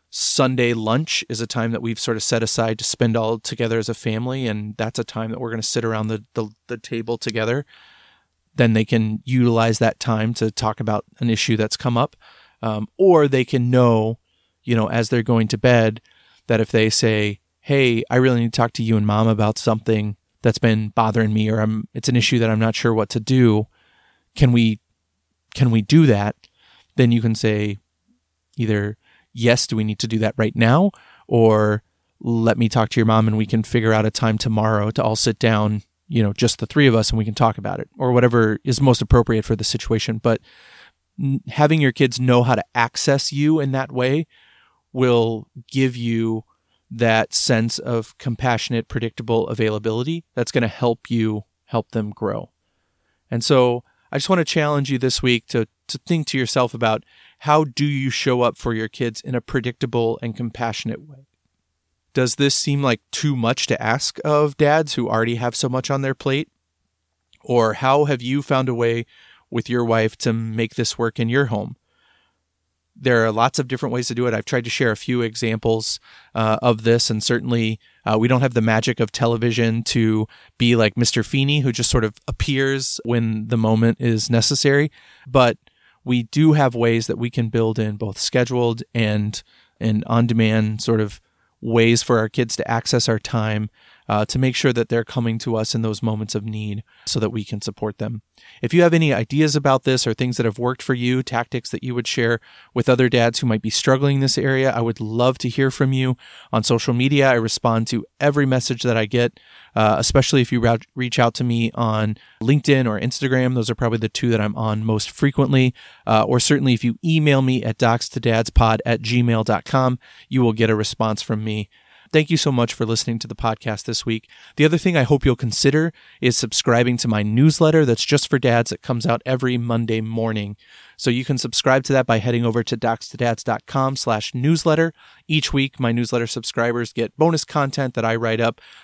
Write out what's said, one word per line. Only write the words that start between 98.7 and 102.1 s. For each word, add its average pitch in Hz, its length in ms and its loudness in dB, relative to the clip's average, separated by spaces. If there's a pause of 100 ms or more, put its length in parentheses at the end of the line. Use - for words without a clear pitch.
you 175 80 6
have 170 100 6
any 160 220 2
ideas 143 400 0
about 139 300 2
this 131 200 0
or 117 80 0
things 123 240 -2
that 117 80 -2
have 107 140 -2
worked 123 240 -4
for 139 100 -2
you, 123 300 0
tactics 120 480 -6
that - 140 -8
you 123 100 -6
would 120 140 -4
share 117 320 0 (340)